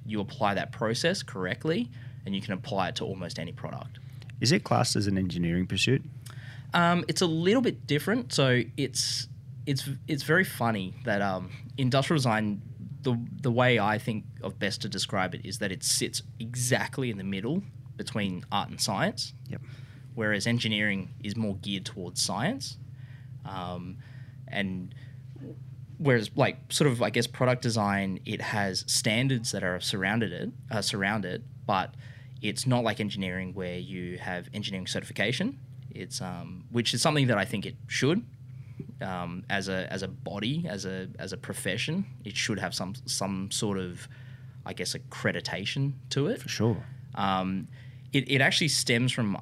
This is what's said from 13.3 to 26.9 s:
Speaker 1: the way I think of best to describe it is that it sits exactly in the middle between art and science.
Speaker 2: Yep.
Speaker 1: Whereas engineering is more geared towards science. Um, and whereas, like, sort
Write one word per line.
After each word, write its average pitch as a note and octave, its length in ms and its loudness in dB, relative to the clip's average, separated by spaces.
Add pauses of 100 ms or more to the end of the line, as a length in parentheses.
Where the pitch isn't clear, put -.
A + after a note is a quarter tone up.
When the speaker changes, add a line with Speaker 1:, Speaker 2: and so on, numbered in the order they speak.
Speaker 1:
the B2+ 100 2
way B2 280 8
I G#2 180 4
think G#2+ 280 -2 (160)
of - 180 -6
best G2 220 0
to - 80 -2
describe F#2 440 0
it - 120 -8
is F#2+ 140 -6
that G2+ 120 0
it F2+ 120 -4
sits - 380 0 (180)
exactly B2 680 2
in G#2 80 -2
the F#2+ 60 -6
middle G2+ 400 0 (320)
between G2+ 560 -2
art G2+ 180 2
and - 100 -10
science. A2+ 540 0 (160)
Speaker 2:
Yep. - 120 -6 (520)
Speaker 1:
Whereas G#2+ 320 2
engineering G#2+ 640 2 (140)
is G#2 120 -4
more G#2+ 200 0
geared F#2+ 300 -4
towards F2+ 360 -6
science. D3+ 560 -2 (680)
Um, F2+ 540 -6 (500)
and F#2 460 -4 (1040)
whereas, A#2+ 380 6
like, B2 220 4 (140)
sort D3 200 6